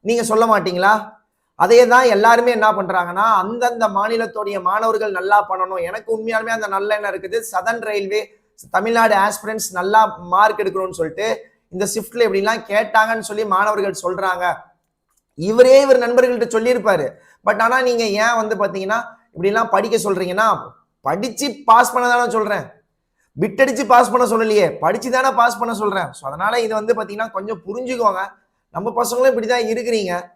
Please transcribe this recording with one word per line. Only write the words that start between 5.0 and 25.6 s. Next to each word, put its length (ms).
நல்லா 380
பண்ணணும். 340
எனக்கு 300
உண்மையாலுமே 360
அந்த 180
நல்ல 280
எண்ணம் 180
இருக்குது. 260
சதர்ன் 280
ரயில்வே, 400
தமிழ்நாடு 440
ஆஸ்பிரண்ட்ஸ் 560
நல்லா 500
மார்க் 380
எடுக்கணும்னு 420
சொல்லிட்டு 280
இந்த 140
ஷிஃப்ட்ல 420
எப்படிலாம் 420
கேட்டாங்கன்னு 640
சொல்லி 140
மாணவர்கள் 580
சொல்றாங்க. 420
இவரே 420
இவர் 180
நண்பர்கள்ட்ட 500
சொல்லியிருப்பாரு. 580
But 180
ஆனா 200
நீங்க 220
ஏன் 320
வந்து 200
பாத்தீங்கன்னா 420
இப்படிலாம் 380
படிக்க 280
சொல்றீங்கன்னா, 520
படிச்சு 640
பாஸ் 280
பண்ண 160
தானே 220
சொல்றேன், 340
பிட் 260
அடிச்சு 240
பாஸ் 240
பண்ண 160
சொல்லலையே, 520
படிச்சு 320
தானே 200
பாஸ் 280
பண்ண 160